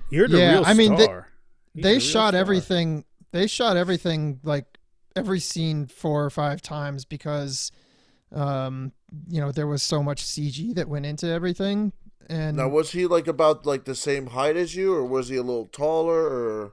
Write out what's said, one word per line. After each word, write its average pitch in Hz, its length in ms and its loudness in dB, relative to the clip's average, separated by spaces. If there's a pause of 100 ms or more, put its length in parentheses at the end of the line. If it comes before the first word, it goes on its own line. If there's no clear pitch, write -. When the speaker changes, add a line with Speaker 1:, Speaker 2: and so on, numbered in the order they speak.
(100)
Speaker 1:
You're 160 180 4
the 165 100 6
Speaker 2:
Yeah, 175 160 8
Speaker 1:
real - 100 6
Speaker 2:
I 175 100 6
mean, 214 220 6
they, 220 80 8
Speaker 1:
star. 180 240 -2 (460)
He's 160 80 -10
Speaker 2:
they - 120 4
Speaker 1:
the - 20 -
real 277 40 2
Speaker 2:
shot 214 300 2
Speaker 1:
star. 180 100 2
Speaker 2:
everything. 175 640 0 (280)
They 185 140 0
shot 220 300 0
everything, 160 640 -2
like, 147 360 -6 (380)
every 185 240 -2
scene 156 460 -4
four 147 380 -2
or 143 60 -2
five 147 320 -4
times 143 420 -10
because, 143 640 -8 (640)
um, 131 580 -6 (380)
you 170 120 -4
know, 143 120 -4
there 147 160 -2
was 143 140 -2
so 147 200 -2
much 143 220 -4
C 147 260 -6
G 160 240 -6
that 170 140 -4
went 147 180 -6
into 151 220 -6
everything. 190 640 -2 (360)
And 156 280 -4
Speaker 3:
Now, 135 120 0
was 151 240 2
he, 180 140 0
like, 170 220 2
about, 156 380 2
like, 139 180 -2
the 135 100 -6
same 139 340 -4
height 139 280 0
as 170 180 -2
you, 190 200 2
or 147 100 0
was 127 240 -2
he 131 80 -4
a 127 60 -2
little 120 240 -4
taller, 160 580 0
or? 113 480 -4